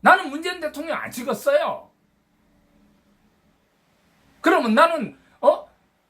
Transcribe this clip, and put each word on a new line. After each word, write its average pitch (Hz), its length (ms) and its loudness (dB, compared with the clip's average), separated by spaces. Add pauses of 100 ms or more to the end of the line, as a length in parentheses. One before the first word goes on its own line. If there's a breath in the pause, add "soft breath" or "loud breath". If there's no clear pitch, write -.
나는 339 300 4
문재인 339 300 -8
대통령 302 380 -8
안 - 120 -10
찍었어요. 269 800 -4 (2500)
그러면 294 340 2
나는, 302 440 2 (220 soft breath)
어? - 260 2 (440)